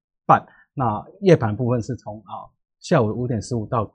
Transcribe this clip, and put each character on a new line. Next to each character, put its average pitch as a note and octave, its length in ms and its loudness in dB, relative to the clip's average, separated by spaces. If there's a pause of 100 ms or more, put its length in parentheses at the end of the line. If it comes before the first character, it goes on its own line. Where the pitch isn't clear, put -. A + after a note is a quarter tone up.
(260)
半， B2+ 200 4 (280)
那 A#2 280 -2 (200)
夜 F#3+ 120 8
盘 A2 220 0
部 A#2+ 140 -2
分 B2 100 0
是 A#2 160 -8
从， G#2+ 220 -16
啊， G#2+ 340 -18 (280)
下 D3+ 220 2
午 G#2+ 60 2
的 G#2 60 -4
五 B2 120 -4
点 A#2+ 140 -2
十 A#2+ 160 -6
五 A2 80 -4
到 A2 300 -4